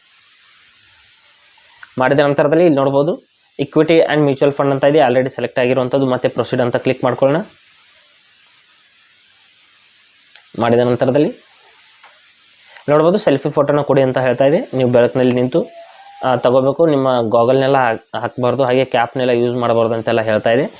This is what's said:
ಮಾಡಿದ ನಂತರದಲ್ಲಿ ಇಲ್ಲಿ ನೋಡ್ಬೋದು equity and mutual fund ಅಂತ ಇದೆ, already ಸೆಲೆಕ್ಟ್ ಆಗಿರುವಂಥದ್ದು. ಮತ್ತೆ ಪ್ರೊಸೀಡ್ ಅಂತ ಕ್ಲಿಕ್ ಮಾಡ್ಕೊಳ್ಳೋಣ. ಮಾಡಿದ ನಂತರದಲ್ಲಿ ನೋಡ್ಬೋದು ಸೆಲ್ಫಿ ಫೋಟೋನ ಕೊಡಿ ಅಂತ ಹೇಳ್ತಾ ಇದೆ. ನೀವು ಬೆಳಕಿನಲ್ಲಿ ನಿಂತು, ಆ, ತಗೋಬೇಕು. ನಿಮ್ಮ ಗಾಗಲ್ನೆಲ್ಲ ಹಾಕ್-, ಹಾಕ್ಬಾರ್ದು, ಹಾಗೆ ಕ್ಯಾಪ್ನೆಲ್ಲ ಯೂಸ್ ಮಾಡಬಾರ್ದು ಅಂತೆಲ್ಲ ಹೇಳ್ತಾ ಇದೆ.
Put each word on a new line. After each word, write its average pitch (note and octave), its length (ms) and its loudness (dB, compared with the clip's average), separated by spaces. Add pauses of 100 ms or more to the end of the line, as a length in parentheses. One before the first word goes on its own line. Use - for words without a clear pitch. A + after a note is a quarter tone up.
(2000)
ಮಾಡಿದ C3+ 200 2
ನಂತರದಲ್ಲಿ D3+ 460 2
ಇಲ್ಲಿ D#3 120 4
ನೋಡ್ಬೋದು C#3 560 -2 (280)
equity D#3 520 2
and D3+ 160 0
mutual C#3 280 0
fund C#3 140 0
ಅಂತ C3+ 140 -2
ಇದೆ, D3 140 2
already C3 320 2
ಸೆಲೆಕ್ಟ್ - 280 -8
ಆಗಿರುವಂಥದ್ದು. C3 480 0
ಮತ್ತೆ B2+ 220 -2
ಪ್ರೊಸೀಡ್ B2+ 320 -4
ಅಂತ A#2+ 160 -2
ಕ್ಲಿಕ್ C3 280 -4
ಮಾಡ್ಕೊಳ್ಳೋಣ. C3+ 380 0 (3250)
ಮಾಡಿದ A#2 180 2
ನಂತರದಲ್ಲಿ B2+ 540 0 (1600)
ನೋಡ್ಬೋದು D#3 300 2
ಸೆಲ್ಫಿ C#3+ 320 -2
ಫೋಟೋನ D3 300 0
ಕೊಡಿ C#3 220 2
ಅಂತ C3 160 0
ಹೇಳ್ತಾ B2+ 260 0
ಇದೆ. F3 300 0
ನೀವು B2+ 160 0
ಬೆಳಕಿನಲ್ಲಿ B2 420 2
ನಿಂತು, B2+ 340 -2 (580)
ಆ, B2+ 120 0
ತಗೋಬೇಕು. C3 500 2
ನಿಮ್ಮ C3 440 0
ಗಾಗಲ್ನೆಲ್ಲ C3 460 2
ಹಾಕ್-, A2+ 460 -4
ಹಾಕ್ಬಾರ್ದು, B2 420 -4
ಹಾಗೆ B2+ 200 0
ಕ್ಯಾಪ್ನೆಲ್ಲ B2 460 -2
ಯೂಸ್ A#2+ 260 0
ಮಾಡಬಾರ್ದು A#2 380 0
ಅಂತೆಲ್ಲ A2+ 260 -2
ಹೇಳ್ತಾ A2 300 -2
ಇದೆ. C3+ 300 0